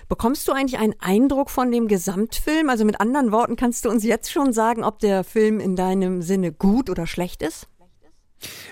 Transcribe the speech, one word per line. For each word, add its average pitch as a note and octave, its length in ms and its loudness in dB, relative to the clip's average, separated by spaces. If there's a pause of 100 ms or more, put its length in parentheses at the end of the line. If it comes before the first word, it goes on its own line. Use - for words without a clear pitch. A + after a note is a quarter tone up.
bekommst A#3 420 -2
du D#4+ 40 2
eigentlich C4+ 260 -2
einen G#3+ 200 0
Eindruck C4 500 2
von B3+ 220 0
dem A#3 180 0
Gesamtfilm? G#3+ 800 0
Also A3 160 2
mit G#3+ 160 2
anderen A#3+ 320 2
Worten, A#3 240 2
kannst B3 300 -2
du G#3 40 0
uns A3 140 0
jetzt A3+ 260 0
schon C#4 220 2
sagen, A3 320 0
ob - 140 -2
der G3 260 2
Film G#3+ 360 2
in F#3 160 -2
deinem F#3 440 0
Sinne F3 320 0
gut G3+ 380 2
oder E3+ 160 -4
schlecht - 360 -6
ist? - 260 -8 (1040)